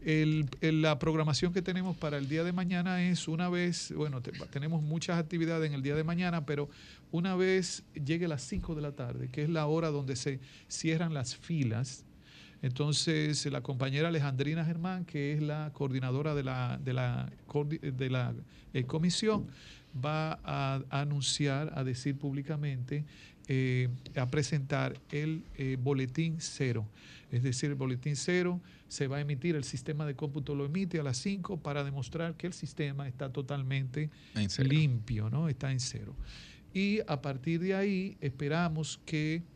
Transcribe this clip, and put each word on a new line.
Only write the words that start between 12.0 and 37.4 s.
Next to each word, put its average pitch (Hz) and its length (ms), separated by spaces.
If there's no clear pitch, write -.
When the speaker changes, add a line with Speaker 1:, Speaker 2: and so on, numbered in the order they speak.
Speaker 1:
entonces 147 840
la 135 160
compañera 135 460
Alejandrina 147 580
Germán, 170 400
que 143 280
es 151 100
la 151 300
coordinadora 135 600
de 143 100
la, 127 400
de 131 100
la 127 380
coordi-, 147 320
de 131 300
la, 123 240
eh, 127 120
comisión, 170 600
va 156 380
a 135 480
anunciar, 143 840
a 135 80
decir 131 320
públicamente, 143 880
eh, 127 420
a 127 120
presentar 135 720
el, 156 320
eh, 131 240
boletín 139 580
cero. 117 480
Es 120 100
decir, 135 300
el 143 40
boletín 131 400
cero 180 460
se - 200
va 139 100
a 147 40
emitir, 147 340
el 143 80
sistema 151 420
de 143 100
cómputo 147 380
lo 139 120
emite 170 340
a 147 40
las 127 140
cinco 196 400
para 147 260
demostrar 156 520
que - 100
el 170 80
sistema 139 540
está 131 240
totalmente 135 800
Speaker 2:
En - 140
cero. 135 200
Speaker 1:
limpio, 120 600
¿no? 156 180
Está 135 220
en 131 80
cero. 104 360
Y 202 340
a 139 140
partir 143 380